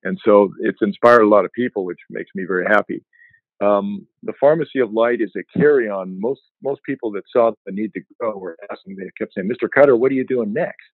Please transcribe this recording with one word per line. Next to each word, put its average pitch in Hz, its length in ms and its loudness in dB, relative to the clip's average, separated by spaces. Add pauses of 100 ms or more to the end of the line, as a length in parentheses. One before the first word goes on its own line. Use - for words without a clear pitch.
And 95 220 -6
so 104 340 6
it's 101 220 -2
inspired 117 400 2
a 104 80 4
lot 101 160 4
of - 80 -10
people, 117 320 -6
which 87 140 -10 (100)
makes 104 260 -12
me 95 100 -8
very 90 200 -4
happy. 98 400 0 (560)
Um, 101 440 0 (180)
the - 160 -8
Pharmacy 143 400 2
of 113 120 0
Light 113 300 0
is 101 160 -4
a - 200 -8
carry-on. 101 640 2
Most, 123 220 -6 (200)
most 135 220 -6
people 131 280 -8
that 98 200 -8
saw 113 200 4 (140)
The 101 60 -12
Need 101 220 -6
to 95 80 -8 (180)
Grow 110 180 -6
were 90 200 -12 (120)
asking, 95 280 -16
they 95 200 -12
kept - 160 -8
saying, 95 140 -6
"Mister 117 220 -4
Cutter, 139 260 4
what 127 160 0
are 135 40 -2
you 131 100 -2
doing 117 260 -4
next?" 151 320 -6 (100)